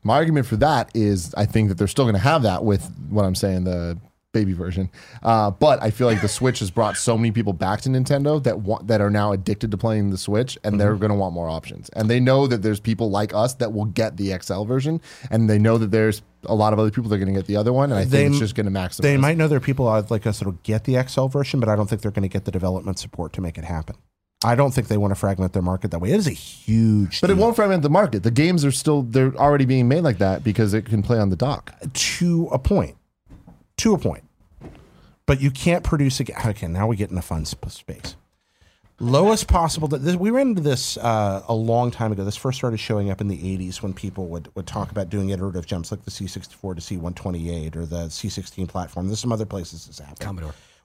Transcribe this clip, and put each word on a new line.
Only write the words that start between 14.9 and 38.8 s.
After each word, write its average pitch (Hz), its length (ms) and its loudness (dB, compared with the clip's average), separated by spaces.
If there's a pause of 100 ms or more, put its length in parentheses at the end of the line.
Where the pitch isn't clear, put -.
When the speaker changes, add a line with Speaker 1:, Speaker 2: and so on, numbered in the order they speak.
Speaker 1:
and 110 180 4
they 107 80 4
know 113 200 6
that 110 120 0
there's 110 320 2 (220)
a - 100 -2
lot 107 180 4
of 104 60 2
other 107 140 2
people 113 180 -2
that 107 60 2
are - 20 -2
gonna 95 180 0
get 95 100 -2
the 101 100 0
other 107 160 2
one, 139 180 2
and 113 80 2
I 95 60 2
Speaker 2:
They 135 140 4
Speaker 1:
think 143 100 6
it's 143 80 4
Speaker 2:
m-, 143 40 2
Speaker 1:
just 104 140 -2
gonna 101 160 0
maximize. 92 300 -4
Speaker 2:
they 143 160 4
might 143 200 4
know 156 120 2
there 147 80 2
are 127 40 2
people 131 260 0
like 107 420 2
us 104 100 -2
that'll 95 240 -4
get 107 220 -2
the 127 120 0
X 131 220 0
L 135 80 2
version, 139 320 -2
but 117 100 2
I 107 60 4
don't 104 160 0
think 107 100 -2
they're 104 120 -4
gonna 98 160 -2
get 95 160 -4
the 98 80 -4
development 92 480 -4
support - 320 -10
to - 80 -8
make 85 180 -6
it 80 60 -12
happen. 80 320 -6 (480)
I 117 100 4
don't 131 180 4
think 117 140 0
they 107 100 0
wanna 101 200 2
fragment 92 380 0
their 98 80 2
market 92 280 -2
that 85 80 -4
way. 92 140 0
It 202 60 4
is 185 100 0
a - 20 2
huge 110 880 2
Speaker 1:
But 180 100 4
it 196 40 6
Speaker 2:
deal. 190 80 4
Speaker 1:
won't 226 140 4
fragment 190 260 4
the 143 80 2
market. 147 320 4
The 113 80 2
games 151 340 4
are 143 60 4
still, 147 320 2
they're 131 320 2
already 143 300 4
being 127 240 4
made 151 140 2
like 127 160 2
that 95 260 2
because 107 280 2
it 107 140 0
can 104 160 0
play 113 160 2
on 101 120 2
the 92 60 0
dock. 123 380 -4 (200)
Speaker 2:
To 170 580 0
a 135 80 0
point. 135 340 0 (840)
To 220 160 4
a 165 40 0
point. - 260 -4 (1000)
But 139 160 2
you 139 100 4
can't 170 320 0
produce 139 380 0
a 127 40 -2
ga-, - 100 -8 (140)
okay, 98 180 -4
now 90 200 0
we 117 100 0
get 98 140 -4
in 92 60 -6
a 87 60 -2
fun 80 260 -4
sp-, - 220 -10
space. - 440 -14 (840)